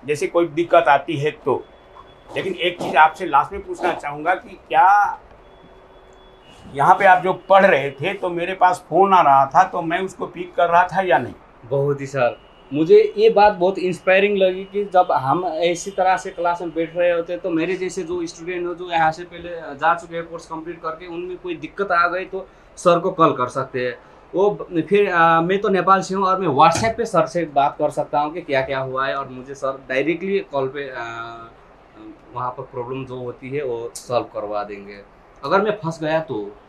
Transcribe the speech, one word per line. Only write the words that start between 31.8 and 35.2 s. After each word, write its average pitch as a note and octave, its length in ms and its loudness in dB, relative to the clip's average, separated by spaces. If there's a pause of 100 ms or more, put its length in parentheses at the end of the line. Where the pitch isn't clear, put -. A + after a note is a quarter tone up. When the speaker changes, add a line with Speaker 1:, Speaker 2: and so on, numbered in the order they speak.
Speaker 2:
वहाँ B2 160 -6
पर B2+ 120 -14
प्रॉब्लम B2+ 420 -10
जो B2 120 -12
होती B2+ 340 -12
है C#3+ 140 -6
वो A#2 300 -8
solve A#2 300 -4
करवा G#2 400 -6
देंगे, G2+ 360 -14 (440)